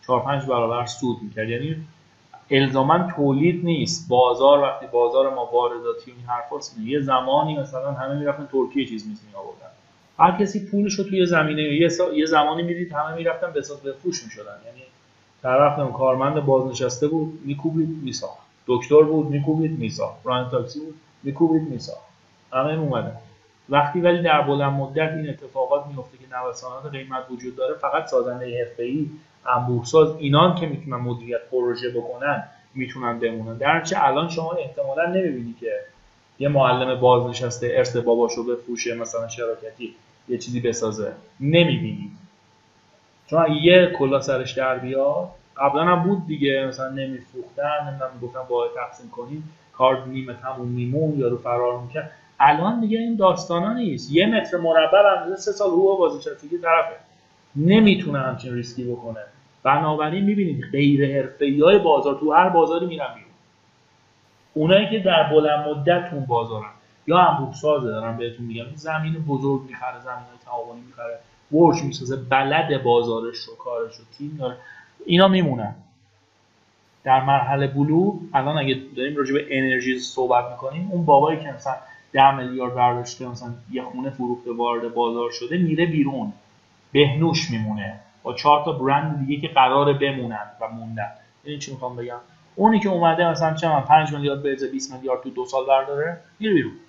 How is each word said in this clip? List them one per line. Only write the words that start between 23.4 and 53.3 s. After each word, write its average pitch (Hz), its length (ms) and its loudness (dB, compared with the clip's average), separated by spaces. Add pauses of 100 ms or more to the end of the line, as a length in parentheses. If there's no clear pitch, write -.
وقتی 143 320 2
ولی 175 220 4
در 151 200 4
بلند 139 300 0
مدت 143 400 -2
این 156 160 -6
اتفاقات 135 580 -4
میفته 135 320 -14
که 131 60 -20 (120)
نوسانات 127 560 -10
قیمت 131 380 -8
وجود 123 260 -12
داره، 131 180 -4
فقط 151 320 -4
سازندهٔ 123 520 -2
حرفه‌ای، 127 520 -4 (360)
انبوهساز، 123 720 2
اینان 151 360 4
که 175 120 -4
می‌تونن 135 300 -8
مدیریت 120 440 -6 (100)
پروژه 120 400 -2
بکنن، 120 540 -6 (300)
می‌تونن 123 440 -6
بمونن. 113 380 -4
در 139 200 2
نتیجه 165 280 -2
الان 143 240 2
شما 165 240 -6
احتمالاً 143 540 -4
نمی‌بینی 147 540 -4
که 113 120 -6 (640)
یه 139 100 -2
معلم 127 520 2
بازنشسته 120 720 2
ارث 123 220 2
باباشو 117 500 2
بفروشه، 120 480 -6
مثلاً 113 340 -8
شراکتی 113 680 -10 (340)
یه 123 100 -4
چیزی 123 220 -6
بسازه، 110 520 -4 (280)
نمی‌بینی. 127 680 2 (1160)
چون 160 260 2 (100)
یه 175 240 8 (120)
کلا 135 220 2
سرش 127 320 -4
در 131 260 -2
بیاد، 139 500 -2 (280)
قبلاً 143 280 2
هم 175 180 4
بود 180 240 0
دیگه، 139 420 0
مثلاً 131 200 -8
نمی‌فروختن، 135 1000 -8
نمی‌دونم، 135 220 -8 (100)
می‌گفتن 123 280 -12
واحد 120 280 -2
تقسیم 120 340 -14
کنیم، 143 400 -14 (220)
کار 131 340 2
نیمه 131 280 -10
تموم 127 340 -10
میمون، 135 500 -2
یارو 120 200 0
فرار 120 420 -2
می‌کرد. 147 320 -10 (280)
الان 165 400 4
دیگه 220 180 0
این 226 180 -2
داستانا 185 560 2